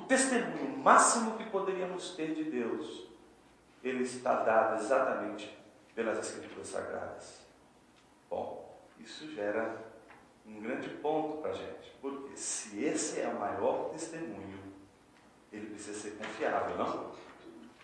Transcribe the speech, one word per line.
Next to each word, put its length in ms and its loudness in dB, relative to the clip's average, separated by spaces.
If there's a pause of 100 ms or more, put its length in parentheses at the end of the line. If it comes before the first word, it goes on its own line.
testemunho 720 4
máximo 600 8
que 80 -6
poderíamos 680 0
ter 180 -2
de 120 -2
Deus, 600 -2 (760)
ele 200 0
está 400 2
dado 380 6
exatamente 760 2 (360)
pelas 240 0
Escrituras 500 -6
Sagradas. 760 -6 (840)
Bom, 480 -6 (220)
isso 340 -14
gera 440 0 (680)
um 160 -12
grande 280 -4
ponto 480 0
pra 160 -4
gente, 480 -10
porque 340 -8
se 480 -6
esse 380 0
é 60 0
o 120 -2
maior 520 0
testemunho, 680 -8 (920)
ele 160 -10
precisa 300 -10
ser 200 -8
confiável, 600 0
não? 340 -2 (720)